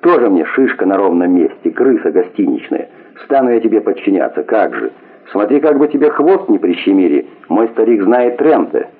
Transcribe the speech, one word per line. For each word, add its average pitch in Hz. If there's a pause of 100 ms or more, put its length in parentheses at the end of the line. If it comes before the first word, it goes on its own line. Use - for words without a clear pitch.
«Тоже 147
мне 85
шишка -
на 98
ровном 90
месте, 82
крыса 123
гостиничная. - (360)
Стану 131
я 113
тебе 107
подчиняться, 95
как 92
же! 57 (400)
Смотри, 107
как 151
бы 147
тебе 147
хвост 175
не 101
прищемили, 87 (220)
мой 110
старик 113
знает 120
Трента». - (120)